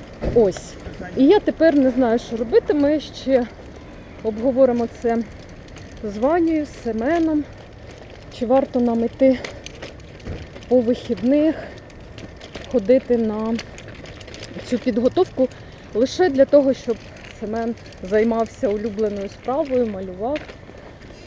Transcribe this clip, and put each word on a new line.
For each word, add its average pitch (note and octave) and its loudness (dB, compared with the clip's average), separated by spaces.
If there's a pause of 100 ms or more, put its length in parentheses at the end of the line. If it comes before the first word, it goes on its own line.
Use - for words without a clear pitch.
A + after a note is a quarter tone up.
(340)
Ось. G3+ 2 (440)
І C4 6
я G4+ 10
тепер D#4+ 4
не C4 6
знаю, A#3+ 2
що - -8
робити. B3 2
Ми D4 4
ще B3 0 (760)
обговоримо A#3+ 2 (140)
це A#3 2 (840)
з G#3 -8
Ванею, D#4 2
з - -12
Семеном. D4 2 (960)
Чи A#3+ -4
варто C4 2
нам A#3 2
іти C4 4 (1300)
по B3 6
вихідних, B3 2 (1160)
ходити A#3+ 4
на... A3 0 (1160)
Цю B3 2
підготовку B3+ 2 (460)
лише C4+ 2
для C4+ 6
того, C4+ 6
щоб A3+ -6 (440)
Семен A3+ -4 (280)
займався A3 2
улюбленою G#3 -2
справою, B3+ -2
малював. G3+ -4 (880)